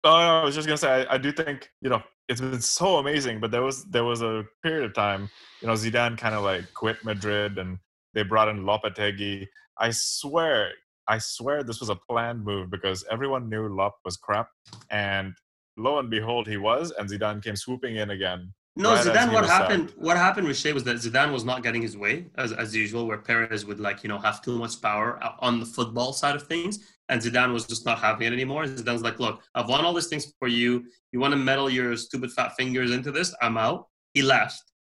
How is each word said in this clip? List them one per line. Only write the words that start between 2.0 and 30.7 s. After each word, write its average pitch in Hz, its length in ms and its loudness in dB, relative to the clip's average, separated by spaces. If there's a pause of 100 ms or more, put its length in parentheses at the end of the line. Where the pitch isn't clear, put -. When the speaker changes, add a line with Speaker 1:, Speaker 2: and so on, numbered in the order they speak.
Speaker 1:
it's 123 140 -2
been 131 180 -2
so 175 380 2
amazing, 139 420 0
but 110 120 -2
there 120 100 2
was, 131 240 -2
there 120 180 0
was 117 180 0
a 110 220 -2 (200)
period 160 200 -2
of 104 100 -6
time, 101 360 0 (320)
you 113 60 -4
know, 113 80 4
Zidane 113 420 0
kinda, 110 240 -2
like, 92 320 -2
quit 110 320 -4
Madrid 104 520 -2
and 92 200 -6 (360)
they 107 100 0
brought 107 260 4
in 101 140 -6
Lopetegui. 101 840 -2 (320)
I 117 120 2
swear, 139 800 0 (360)
I 110 120 2
swear 139 440 -4
this 113 160 -8
was 113 100 -6
a 98 60 0 (140)
planned 117 340 -2
move 98 260 -4
because 92 400 -4
everyone 127 400 -4
knew 110 200 -4
Lop 98 340 0
was - 140 -8
crap, 104 320 -2 (400)
and 98 440 -2 (440)
lo 139 220 2
and 123 100 -4
behold, 113 380 -2
he 107 100 -4
was, 127 340 2
and 101 180 -6
Zidane 104 340 -4
came 107 120 -6
swooping 123 400 -6
in 104 160 -4
again 92 420 -4 (220)
Speaker 2:
No, 214 160 4
Speaker 1:
right - 80 6
as 180 80 4
Speaker 2:
Zidane, 233 220 6
Speaker 1:
he 220 40 2
Speaker 2:
what 220 100 6
Speaker 1:
was 165 80 4
Speaker 2:
happened, 185 380 4
Speaker 1:
sacked. - 120 -16
Speaker 2:
what 165 160 4
happened, 180 300 4
Richer, 147 260 0
was 135 100 -2
that 120 140 0
Zidane 127 360 2
was 120 100 -2
not 127 200 -2
getting 117 180 0
his 107 160 -6
way, 123 300 -2 (100)
as, 120 140 -2
as 110 240 -6
usual, 110 320 -2
where 107 100 -2
Perez 113 480 0
would, 101 140 -8
like, 101 240 -4
you 110 60 -6
know, 101 100 -4
have 107 240 -2
too 123 160 -2
much 117 220 -6
power 107 420 0
o-, 117 160 -6
on 123 200 2
the 113 60 -6
football 120 480 -4
side 143 220 0
of 143 80 -8
things. 170 360 -4 (300)
And 127 120 2
Zidane 123 320 2
was 113 140 -2
just 113 180 -8
not 117 140 0
having 110 280 2
it 120 60 0
anymore. 135 320 -2
Zidane's 120 360 -4
like, 117 180 -2
"Look, 110 220 -2 (140)
I've 120 120 0
won 139 160 4
all 175 100 4
these 170 140 -2
things - 320 -6
for 127 80 -2
you. 120 380 2 (260)